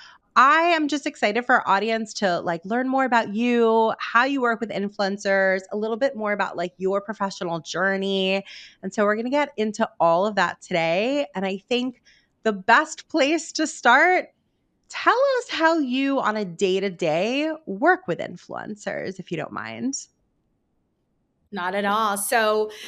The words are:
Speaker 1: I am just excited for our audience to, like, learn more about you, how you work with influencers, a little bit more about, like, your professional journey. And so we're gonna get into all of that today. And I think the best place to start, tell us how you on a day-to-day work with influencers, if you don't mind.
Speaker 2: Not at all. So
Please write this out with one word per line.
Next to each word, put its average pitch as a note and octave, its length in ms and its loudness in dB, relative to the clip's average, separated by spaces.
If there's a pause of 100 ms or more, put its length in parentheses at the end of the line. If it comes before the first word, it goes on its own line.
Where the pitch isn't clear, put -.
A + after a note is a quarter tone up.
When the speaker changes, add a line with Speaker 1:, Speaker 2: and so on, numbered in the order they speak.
(360)
Speaker 1:
I C#4+ 260 6
am E4 240 2
just D4 220 -4
excited A#3+ 360 -2
for B3 120 4
our - 120 0
audience G#3+ 460 0
to, F3+ 260 0
like, E3+ 240 -4
learn B3 240 -2
more C4 160 2
about A3+ 300 0
you, A3+ 640 4
how - 260 2
you C#4 160 -2
work A#3 200 0
with A3+ 100 -6
influencers, G3 920 0 (100)
a - 40 -6
little A3 200 -4
bit C4+ 180 0
more G#3 180 -4
about, G3 240 -4
like, F3 220 -6
your F#3+ 220 0
professional G3 580 -6
journey. G3 840 -2 (360)
And G3 140 -10
so G#3+ 100 2
we're G#3 120 2
gonna A#3 120 -6
get C#4+ 280 0
into G#3+ 420 -2
all E3+ 280 4
of G#3+ 100 -4
that F3+ 260 -2
today. F#3 720 0
And F#3+ 100 -4
I F#3+ 140 -4 (100)
think B3 320 -2 (440)
the A3 80 0
best A#3 560 2
place D#4 440 0
to D#4 140 -2
start, D4+ 600 4 (600)
tell G#4+ 320 2 (180)
us - 100 -8
how D#4+ 300 2
you C4+ 420 0
on G#3+ 160 0
a G#3+ 80 -2
day-to-day F#3+ 1080 -2 (140)
work D4+ 400 0
with E3 140 -4
influencers, D2+ 1000 -10
if F3+ 140 -10
you E3+ 40 -6
don't D3+ 160 -8
mind. A2+ 420 -8 (1600)
Speaker 2:
Not F#3 240 -4
at G3+ 100 0
all. G3+ 320 0
So G#3+ 540 0 (180)